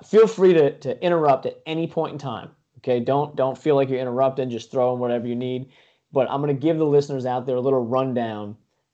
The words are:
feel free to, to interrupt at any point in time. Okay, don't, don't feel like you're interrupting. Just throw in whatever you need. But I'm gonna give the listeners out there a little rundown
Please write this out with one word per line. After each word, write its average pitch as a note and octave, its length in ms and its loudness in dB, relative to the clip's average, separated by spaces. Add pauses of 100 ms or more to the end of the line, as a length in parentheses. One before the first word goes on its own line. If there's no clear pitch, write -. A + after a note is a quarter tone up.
feel A3 260 6
free F#3+ 260 4
to, D3 280 4
to - 220 -6
interrupt E3 440 2
at - 200 -8
any D#3+ 200 -4
point D#3+ 260 -6
in C#3+ 60 -12
time. B2 320 -10 (280)
Okay, B2 220 0
don't, C#3 340 0
don't C3 220 -2
feel D#3 180 0
like C3+ 140 2
you're C3 100 -2
interrupting. C3 520 -2
Just A2+ 200 -10
throw B2+ 220 0
in B2 60 -4
whatever A#2+ 280 -2
you A#2+ 80 -4
need. B2+ 360 -6 (420)
But C3 180 2
I'm C#3 100 -2
gonna D3 140 0
give D#3 240 0
the D#3 60 2
listeners C#3+ 420 0
out B2+ 200 -4
there B2+ 100 -2
a B2+ 40 -2
little C3 240 0
rundown A2+ 720 -4 (380)